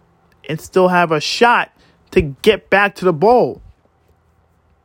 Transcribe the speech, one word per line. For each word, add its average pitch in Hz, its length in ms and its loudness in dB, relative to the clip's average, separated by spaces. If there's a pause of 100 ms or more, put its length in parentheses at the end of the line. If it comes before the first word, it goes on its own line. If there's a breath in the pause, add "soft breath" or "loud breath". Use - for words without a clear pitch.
(500)
and 160 100 -6
still 185 280 -2
have 175 240 -2
a 151 100 -2
shot 233 500 0 (380 soft breath)
to 185 120 0
get 165 500 -2
back 202 240 0
to - 100 -6
the 180 80 2
bowl. 180 480 0 (1200)